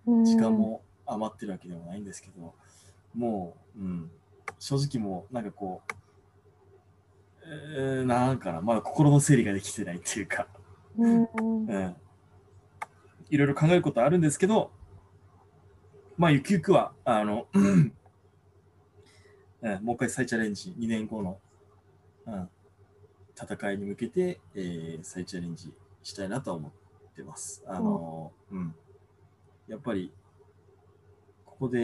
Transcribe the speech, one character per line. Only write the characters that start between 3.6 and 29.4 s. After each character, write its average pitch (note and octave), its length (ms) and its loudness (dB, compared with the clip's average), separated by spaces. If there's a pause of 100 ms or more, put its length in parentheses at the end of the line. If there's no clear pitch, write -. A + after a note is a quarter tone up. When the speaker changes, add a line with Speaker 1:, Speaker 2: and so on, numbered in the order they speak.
Speaker 2:
う、 G#2 40 -18
う G2 40 -8
ん、 F2 280 -8 (480)
正 - 160 -6 (220)
直 G#2+ 80 -2
も F#2+ 260 -8
う、 - 20 -18
な A#2+ 80 -6
ん - 20 -10
か G2 80 -8
こ F2+ 380 -10
う、 - 40 -10 (1500)
え D3 560 -4
ー、 B2+ 40 0
な B2 260 4
ん B2 80 -2
か F2+ 120 -6
な、 E2 100 -4
ま A2+ 140 2
だ G#2 60 0
心 D3 300 4
の C#3+ 80 8
整 C#3 180 6
理 A2+ 60 6
が G2+ 100 0
で G2 80 -4
き - 120 -12
て G#2 100 -6
な F2 100 -8
い F2 40 -8
っ - 20 -8
て - 200 -6
い F#2+ 40 -4
う - 40 -10
か、 - 200 -4 (500)
Speaker 1:
う A#3 100 4
ん。 A3+ 160 6
Speaker 2:
う A3 540 -2
ん。 F#3 180 -4 (1300)
い D3+ 80 2
ろ C#3+ 80 6
い - 20 4
ろ C#3 80 2
考 D3+ 120 2
え F3 80 8
る F3 60 6
こ - 100 0
と A#2 120 4
あ C#3+ 60 6
る F3+ 80 4
ん E3+ 40 6
で D#3 80 6
す - 100 -2
け F#3+ 80 4
ど、 - 240 2 (1500)
ま E3+ 100 4
あ、 D#3 40 8
ゆ C#3 100 6
く - 120 0
ゆ F3+ 60 4
く F#3 140 4
は、 A#2 200 4 (100)
あ G#2+ 200 2
の、 G#2 260 -2
<clears throat> - 40 -20
う F#3+ 80 6
ん、 F#3+ 320 6 (1900)
も A#2+ 100 -2
う - 20 -4
一 - 20 -16
回 A#2 120 0
再 B2+ 160 -2
チ A#2+ 100 -4
ャ A2+ 40 0
レ A2 80 0
ン G#2 60 -2
ジ、 F#2+ 240 -12
二 A2+ 100 -4
年 A2 200 -2
後 A2 140 -8
の F#2+ 180 -6 (840)
う A#2 60 -12
ん、 F#2 180 -8 (920)
戦 - 320 -8
い G2+ 40 -6
に G2+ 80 -8
向 G2+ 100 -6
け A#2 120 -6
て、 F3+ 320 -2 (160)
え E2 460 -8
ー、 - 20 -18
再 F2+ 220 -10
チ F#2+ 120 -12
ャ F2 40 -8
レ F2 60 -8
ン E2 80 -8
ジ D#2 180 -18 (300)
し - 100 -14
た G2+ 120 -8
い F#2+ 40 -8
な B2+ 120 -6
と - 100 -10
は E2+ 60 -8
思 D2+ 120 -12
っ - 20 -20 (440)
て - 80 -18
ま - 120 -18
す。 - 320 -14
あ F#2+ 120 -8
の、 E2 520 -4 (200)
Speaker 1:
う G2 40 -12
ん。 - 40 -10
Speaker 2:
う - 40 -6
ん。 D#2+ 120 -10 (920)